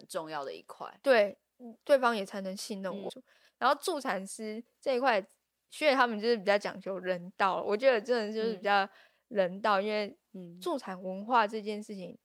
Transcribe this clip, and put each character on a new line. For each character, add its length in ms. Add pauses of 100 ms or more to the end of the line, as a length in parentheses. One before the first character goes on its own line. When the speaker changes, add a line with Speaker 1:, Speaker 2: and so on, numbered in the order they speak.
Speaker 1:
重 220
要 160
的 80
一 100
块。 240 (140)
Speaker 2:
对， 340 (220)
嗯， 260
对 140
方 180
也 80
才 180
能 140
信 280
任 80
我。 240
Speaker 1:
嗯。 80 (340)
Speaker 2:
然 100
后 140
助 180
产 260
师 380 (160)
这 160
一 40
块， 260 (460)
所 160
以 80
他 100
们 140
就 80
是 100
比 60
较 120
讲 240
究 200
人 360
道， 280
我 120
觉 160
得 80
真 280
的 40
就 120
是 140
比 40
较 260 (420)
人 300
道， 220
Speaker 1:
嗯。 20
Speaker 2:
因 80
为 260 (160)
Speaker 1:
嗯。 260
Speaker 2:
助 180
产 240
文 240
化 220
这 120
件 220
事 140
情 300